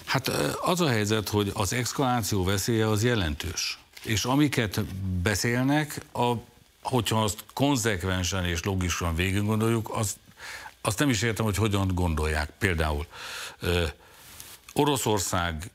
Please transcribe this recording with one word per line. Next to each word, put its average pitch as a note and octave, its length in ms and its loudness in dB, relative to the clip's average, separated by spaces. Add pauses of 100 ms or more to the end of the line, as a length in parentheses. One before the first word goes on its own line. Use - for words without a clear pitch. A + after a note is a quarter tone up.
Hát, - 240 0
ö, D3 220 0 (100)
az F3 200 2
a E3+ 80 4
helyzet, G#2+ 400 2
hogy G#2 260 2
az G#2 180 0
eszkaláció A#2+ 720 0
veszélye A2 440 2
az G#2+ 160 2
jelentős. F#2+ 760 -2 (240)
És A2 220 -2
amiket B2+ 600 2 (380)
beszélnek, B2+ 800 0 (120)
a, A#2+ 200 0 (500)
hogyha A2+ 400 0
azt G#2 300 -2
konzekvensen F#2+ 920 0
és E2+ 200 -2
logikusan F2+ 500 0
végig F#2+ 300 0
gondoljuk, A2 500 0
az, A2 220 -2 (640)
azt - 180 -2
nem D3+ 100 4
is A2 140 2
értem, A2+ 220 0
hogy G#2 120 0
hogyan G2+ 380 2
gondolják. D#2 640 0
Például, D#2 480 0 (540)
ö, F2 240 0 (880)
Oroszország G2+ 1040 0